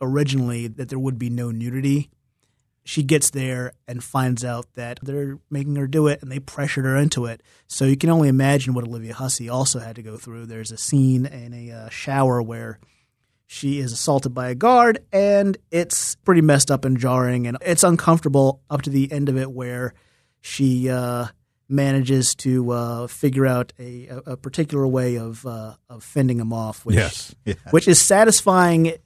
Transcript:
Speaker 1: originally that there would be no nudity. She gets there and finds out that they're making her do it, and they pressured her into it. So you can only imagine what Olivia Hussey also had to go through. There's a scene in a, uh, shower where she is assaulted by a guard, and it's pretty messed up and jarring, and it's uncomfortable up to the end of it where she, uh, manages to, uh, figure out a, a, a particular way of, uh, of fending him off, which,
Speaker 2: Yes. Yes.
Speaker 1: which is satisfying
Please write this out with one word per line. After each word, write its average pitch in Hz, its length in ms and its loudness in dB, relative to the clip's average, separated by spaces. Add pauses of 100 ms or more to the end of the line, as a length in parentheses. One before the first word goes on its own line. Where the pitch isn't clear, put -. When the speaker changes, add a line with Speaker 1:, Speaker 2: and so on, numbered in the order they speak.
Speaker 1:
originally 131 640 0
that 120 220 -12
there 131 100 -6
would 131 200 -4
be 120 100 -4
no 120 220 -4
nudity. 131 580 -2 (760)
She - 200 -2
gets 143 260 2
there 127 440 -6 (140)
and 120 160 -10
finds 127 400 -2
out 120 220 -8 (100)
that 120 280 -12
they're 139 340 -8 (140)
making 143 240 -4
her 139 120 -2
do 151 200 2
it, 143 140 0
and 131 100 -14
they 135 80 -6
pressured 139 460 -4
her 131 120 2
into 135 280 2
it. 113 160 -10 (260)
So - 180 -2
you 151 120 4
can 160 120 2
only 156 200 6
imagine 135 440 2
what 120 140 -6
Olivia 113 260 -12
Hussey 127 340 -6
also 127 320 -2
had 113 180 -12
to 120 60 -16
go 110 140 -14
through. 117 300 -16
There's 113 240 -12
a 110 60 -14
scene 131 480 2
in 120 280 -14
a, 120 180 -16
uh, 113 180 -16
shower 131 520 0
where 113 380 -12 (640)
she 139 340 -6
is 127 120 -6
assaulted 131 420 -2
by 127 160 -6
a 123 60 -6
guard, 240 440 4 (120)
and 202 460 2 (140)
it's - 440 -2
pretty 175 260 4
messed 143 300 4
up 135 140 0
and 131 120 2
jarring, 123 500 0
and 120 140 -6
it's 175 220 2
uncomfortable 156 840 4
up 143 140 -2
to 147 60 -6
the 139 220 0
end 143 180 -2
of 131 80 0
it 131 140 -4
where 123 420 -8 (480)
she, 127 480 0
uh, 123 380 -2 (400)
manages 135 680 2
to, 127 380 -2
uh, 120 360 -4
figure 135 380 0
out 123 320 0
a, 123 300 -16
a, 131 100 -16 (160)
a 127 40 -8
particular 139 500 -2
way 127 300 0
of, 113 280 -10
uh, 110 300 -12 (140)
of 117 140 -20
fending 127 360 0
him 113 140 -4
off, 110 320 -8
which, 107 100 2
Speaker 2:
Yes. - 400 -2 (100)
Yes. - 120 -4 (120)
Speaker 1:
which 160 180 4
is 175 140 6
satisfying 185 920 4 (120)